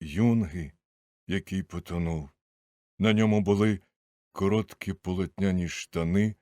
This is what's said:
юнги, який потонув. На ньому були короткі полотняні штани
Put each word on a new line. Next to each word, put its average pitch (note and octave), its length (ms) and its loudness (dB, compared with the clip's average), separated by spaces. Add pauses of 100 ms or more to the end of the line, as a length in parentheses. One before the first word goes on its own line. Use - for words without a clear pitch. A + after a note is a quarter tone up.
юнги, F2+ 720 0 (540)
який F#2+ 360 -4
потонув. E2 680 -6 (680)
На G#2+ 140 2
ньому G#2+ 280 4
були G2+ 400 2 (520)
короткі G2 600 -2
полотняні F#2 760 -2
штани F#2 720 -2